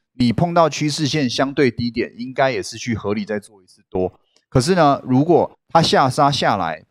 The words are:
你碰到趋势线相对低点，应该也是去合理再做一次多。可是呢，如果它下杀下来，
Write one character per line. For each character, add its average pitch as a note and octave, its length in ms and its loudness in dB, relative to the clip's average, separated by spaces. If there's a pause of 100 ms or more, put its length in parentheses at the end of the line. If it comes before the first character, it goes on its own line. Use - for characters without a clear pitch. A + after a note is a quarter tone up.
(180)
你 A#2+ 140 2
碰 F3 220 -2
到 E3+ 140 4
趋 D3+ 200 -4
势 D3+ 180 -4
线 C3+ 220 -2
相 C#3 240 -2
对 C3+ 180 2
低 A#2 200 -6
点， A2+ 260 -6
应 B2 160 -12
该 C3+ 180 0
也 G#2 120 -4
是 - 140 -12
去 A2+ 180 -6
合 G2+ 200 -4
理 G#2+ 100 -4
再 G#2 140 -6
做 G2+ 240 -20
一 F#2 40 -20
次 - 240 -20
多。 F#2 300 -4 (280)
可 C3+ 120 2
是 D#3 140 2
呢， C#3+ 300 2
如 B2+ 200 2
果 D3+ 340 2 (100)
它 D#3+ 140 4
下 D#3+ 260 2
杀 C#3+ 220 2
下 C3+ 260 0
来， E2 340 -6